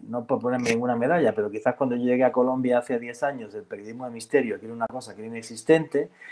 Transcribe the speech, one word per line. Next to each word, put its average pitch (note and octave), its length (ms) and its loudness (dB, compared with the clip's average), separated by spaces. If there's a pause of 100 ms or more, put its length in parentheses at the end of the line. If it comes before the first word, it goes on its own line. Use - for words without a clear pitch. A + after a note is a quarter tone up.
no A#2 160 -6
por A#2+ 160 0
ponerme B2 300 0
ninguna A#2+ 260 2
medalla, C3 360 2
pero G#2 160 0
quizás A2 260 0
cuando B2+ 200 0
yo A#2+ 80 -2
llegué B2 220 4
a B2 80 4
Colombia B2+ 460 2
hace A#2+ 200 -2
diez A#2+ 240 -10
años, A#2+ 320 -4
el G#2+ 80 -10
periodismo A2 400 -12
de B2 80 -10
misterio, A2+ 480 0
que G#2+ 60 -18
era A2+ 100 -12
una A#2 120 -4
cosa B2 280 -10
que G#2+ 60 -14
era A2 80 -10
inexistente, C#3+ 800 0 (220)